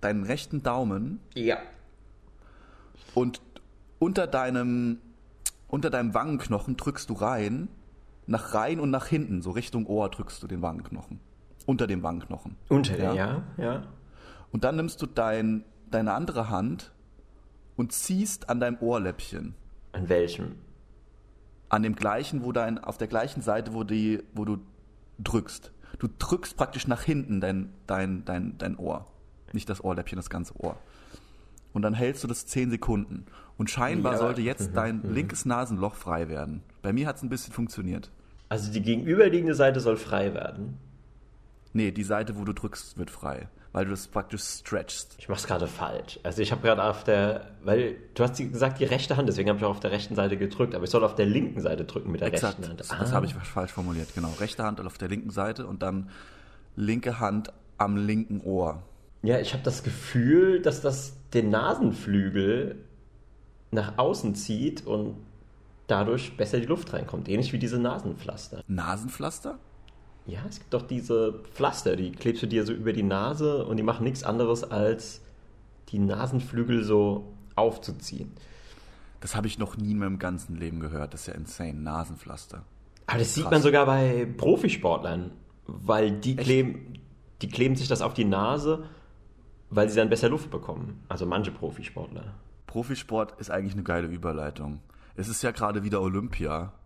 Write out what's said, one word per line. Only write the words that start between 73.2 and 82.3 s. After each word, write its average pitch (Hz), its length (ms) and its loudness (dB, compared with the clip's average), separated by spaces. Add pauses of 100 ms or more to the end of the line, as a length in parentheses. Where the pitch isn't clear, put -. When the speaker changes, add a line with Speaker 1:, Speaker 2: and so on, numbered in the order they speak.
Speaker 2:
und 110 120 -2
die 110 60 0
machen 113 220 2
nichts 131 180 -2
anderes, 117 400 2
als 107 580 0 (680)
die - 100 -4
Nasenflügel 120 840 2
so 104 480 4 (240)
aufzuziehen. - 720 0 (920)
Speaker 1:
Das - 140 -8
hab 101 120 0
ich 107 120 -4
noch 104 180 -4
nie 104 160 0
in 104 60 2
meinem 95 200 0
ganzen 90 380 -6
Leben 82 240 -4
gehört. 76 340 -6
Das - 80 -12
ist - 60 -12
ja - 60 -8
insane. 78 400 -8
Nasenpflaster. 78 920 -8 (420)